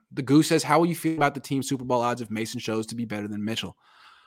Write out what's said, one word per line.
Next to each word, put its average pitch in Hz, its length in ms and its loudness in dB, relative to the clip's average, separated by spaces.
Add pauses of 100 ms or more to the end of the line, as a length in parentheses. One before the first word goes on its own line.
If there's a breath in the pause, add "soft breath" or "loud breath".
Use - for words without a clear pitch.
(120)
The 143 100 -6
Goose 143 260 6
says, 160 160 4
"How 151 160 4
will 170 60 4
you 170 100 0
feel 160 180 -2
about 143 200 2
the 131 60 -8
team 135 220 -2
Super 127 220 -4
Bowl 123 180 2
odds 120 200 0
if 110 60 -12
Mason 110 300 -6
shows 110 300 -2
to 120 80 -8
be 117 80 -4
better 104 240 -6
than 104 160 -4
Mitchell?" 104 320 -4 (500 soft breath)